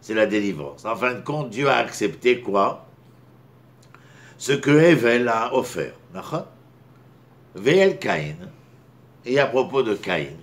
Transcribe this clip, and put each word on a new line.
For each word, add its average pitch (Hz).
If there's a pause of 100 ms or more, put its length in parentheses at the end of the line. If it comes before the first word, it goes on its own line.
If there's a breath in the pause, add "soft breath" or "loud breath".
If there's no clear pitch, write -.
C'est -
la 110
délivrance. 95
En 113
fin 123
de 101
compte, 147
Dieu 127
a 127
accepté 117
quoi ? 98 (1500 loud breath)
Ce -
que 143
Evel 123
a 117
offert. 87 (180)
D'accord ? - (1080)
Ve'el 185
Caïn. 78 (880)
Et 127
à 139
propos 131
de 110
Caïn, 80